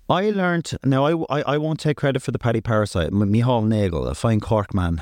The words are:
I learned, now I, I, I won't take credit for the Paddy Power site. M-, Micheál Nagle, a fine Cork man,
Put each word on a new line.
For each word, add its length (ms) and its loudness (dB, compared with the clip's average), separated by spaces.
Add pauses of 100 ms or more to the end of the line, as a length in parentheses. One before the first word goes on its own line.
I 220 2
learned, 520 -2
now 220 2
I, 340 0
I, 140 -2
I 40 0
won't 220 -2
take 160 -2
credit 260 -2
for 100 -6
the 60 -4
Paddy 220 0
Power 260 2
site. 220 -2
M-, 120 0
Micheál 460 2
Nagle, 400 0
a 80 -4
fine 280 0
Cork 320 -2
man, 280 0